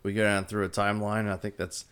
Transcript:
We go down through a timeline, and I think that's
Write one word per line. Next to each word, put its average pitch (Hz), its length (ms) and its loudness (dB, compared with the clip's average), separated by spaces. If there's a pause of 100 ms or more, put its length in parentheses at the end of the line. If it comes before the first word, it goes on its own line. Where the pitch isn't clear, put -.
We 101 120 -2
go 107 100 4
down 98 220 4
through 104 180 0
a 95 40 -2
timeline, 104 520 0
and 104 100 0
I 95 60 -2
think 104 200 -6
that's - 360 -6